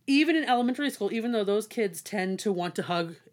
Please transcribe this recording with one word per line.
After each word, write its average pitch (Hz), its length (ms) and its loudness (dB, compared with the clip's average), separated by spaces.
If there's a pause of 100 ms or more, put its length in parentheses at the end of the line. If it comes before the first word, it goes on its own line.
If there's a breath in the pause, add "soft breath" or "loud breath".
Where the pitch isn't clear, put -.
even 294 280 4
in 311 100 2
elementary 247 460 2
school, 202 220 -2
even 233 200 -2
though 214 100 2
those 208 240 0
kids 202 340 -2
tend 190 380 -4
to 208 140 0
want 175 220 -4
to 185 80 -2
hug 170 320 -2 (160)